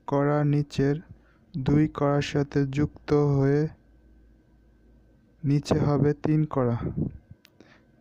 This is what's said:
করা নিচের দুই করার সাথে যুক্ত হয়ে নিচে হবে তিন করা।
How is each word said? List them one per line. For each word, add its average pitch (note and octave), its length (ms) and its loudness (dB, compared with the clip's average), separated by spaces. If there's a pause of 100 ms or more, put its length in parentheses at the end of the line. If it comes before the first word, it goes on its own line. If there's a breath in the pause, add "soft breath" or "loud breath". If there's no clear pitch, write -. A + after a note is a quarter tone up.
করা C#3+ 380 0
নিচের C#3+ 520 0 (580 soft breath)
দুই C#3+ 340 2
করার C#3+ 400 0
সাথে C#3+ 400 -2
যুক্ত C#3+ 420 -4 (200)
হয়ে C#3 320 2 (1800)
নিচে C#3+ 360 0
হবে C#3+ 320 2 (120)
তিন D#3 220 2
করা। B2 300 -2 (1300 loud breath)